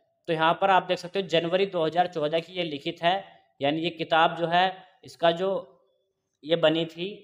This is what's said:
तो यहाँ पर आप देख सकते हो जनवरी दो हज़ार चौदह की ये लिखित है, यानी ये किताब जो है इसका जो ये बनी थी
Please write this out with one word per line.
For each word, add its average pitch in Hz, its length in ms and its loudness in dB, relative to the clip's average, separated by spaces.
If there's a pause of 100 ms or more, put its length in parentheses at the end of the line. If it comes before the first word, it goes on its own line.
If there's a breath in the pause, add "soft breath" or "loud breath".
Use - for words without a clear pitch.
(280)
तो 170 40 -2
यहाँ 160 220 4
पर 196 160 2
आप 185 140 4
देख 175 140 -4
सकते 175 220 -6
हो 190 80 -4
जनवरी 170 400 2
दो 180 160 -2
हज़ार 175 240 0
चौदह 165 320 -2
की 175 120 -8
ये 180 120 -6
लिखित 156 380 -8
है, 190 220 0 (360)
यानी 147 200 0
ये 170 120 -2
किताब 165 440 2
जो 165 120 -2
है 180 240 2 (320)
इसका 165 280 0
जो 185 180 -4 (960)
ये 160 140 0
बनी 165 280 2
थी 170 200 -10 (180)